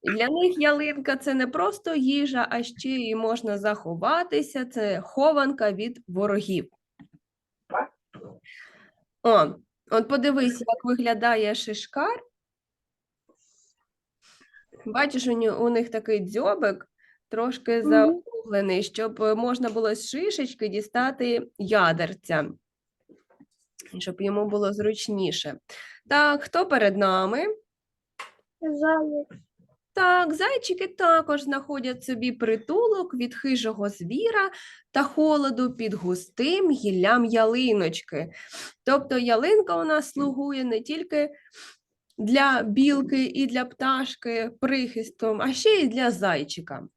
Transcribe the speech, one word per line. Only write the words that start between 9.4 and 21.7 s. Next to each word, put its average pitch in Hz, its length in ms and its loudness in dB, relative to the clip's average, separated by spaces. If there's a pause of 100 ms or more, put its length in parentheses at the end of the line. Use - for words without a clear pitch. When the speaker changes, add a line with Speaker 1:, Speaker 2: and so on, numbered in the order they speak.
Speaker 1:
от 226 180 2
подивись, 262 520 0
як 240 240 -4
виглядає 233 720 0
шишкар. 285 680 -6 (2750)
Бачиш, 254 400 0
у 247 60 2
ню-, 226 320 0
у 240 60 4
них 233 200 0
такий 220 300 -2
дзьобик, 214 680 -2 (400)
трошки 233 520 -2
Speaker 2:
Мгм. 262 100 0
Speaker 1:
заокруглений, 220 920 2
щоб 220 380 -6
можна 233 480 0
було 220 260 0
з - 140 -10
шишечки 294 600 -4
дістати 240 880 -2
ядерця, 170 920 0 (1500)